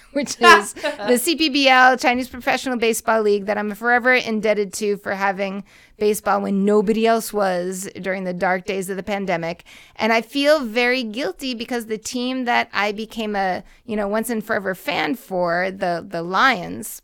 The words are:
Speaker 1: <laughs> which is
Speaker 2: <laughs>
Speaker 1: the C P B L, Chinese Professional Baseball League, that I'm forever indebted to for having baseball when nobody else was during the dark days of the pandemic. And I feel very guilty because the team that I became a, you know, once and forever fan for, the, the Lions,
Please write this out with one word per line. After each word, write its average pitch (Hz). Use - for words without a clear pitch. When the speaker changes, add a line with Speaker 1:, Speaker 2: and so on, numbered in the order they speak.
Speaker 1:
<laughs> -
which -
is 349
Speaker 2:
<laughs> 294
Speaker 1:
the 247
C 311
P 311
B 277
L, 254
Chinese 247
Professional 254
Baseball 226
League, 202
that 208
I'm 208
forever 240
indebted 208
to 202
for 202
having 196
baseball 208
when 196
nobody 214
else 226
was 185
during 190
the 180
dark 180
days 190
of 196
the 196
pandemic. 180
And 220
I 226
feel 285
very 247
guilty 254
because 233
the 220
team 254
that 233
I 208
became 214
a, 196
you 214
know, 208
once 220
and 220
forever 190
fan 254
for, 180
the, 175
the 170
Lions, 190